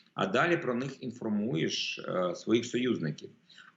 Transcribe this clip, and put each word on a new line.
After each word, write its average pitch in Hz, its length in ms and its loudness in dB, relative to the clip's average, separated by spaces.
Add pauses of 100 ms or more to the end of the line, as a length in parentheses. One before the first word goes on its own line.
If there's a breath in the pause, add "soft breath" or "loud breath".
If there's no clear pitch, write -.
(140 soft breath)
А 98 140 0
далі 160 300 4
про 123 160 -2
них 131 300 -4
інформуєш, 113 960 -2
е, 90 360 0
своїх 117 300 4
союзників. 107 640 -2 (480 soft breath)